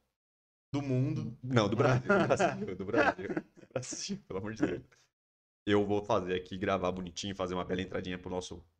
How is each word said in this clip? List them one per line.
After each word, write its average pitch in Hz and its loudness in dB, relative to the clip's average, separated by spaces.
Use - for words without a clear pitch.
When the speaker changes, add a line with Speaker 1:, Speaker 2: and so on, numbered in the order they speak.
Speaker 1:
Do 139 -2
mundo. 131 0
Speaker 2:
Não, 120 4
do 107 0
Brasil. 127 4
Do - -
Speaker 1:
<laughs> 190 6
Speaker 2:
Brasil, 185 2
do 190 -8
Brasil. 208 0
Do - -8
Brasil, 175 -6
pelo 95 -6
amor 104 -6
de 127 2
Deus. 87 -4
Eu 104 4
vou 104 0
fazer 92 2
aqui, 90 -6
gravar 92 2
bonitinho, 92 -6
fazer 92 -2
uma 87 -2
bela 92 -2
entradinha 90 -6
pro 90 -10
nosso 90 -8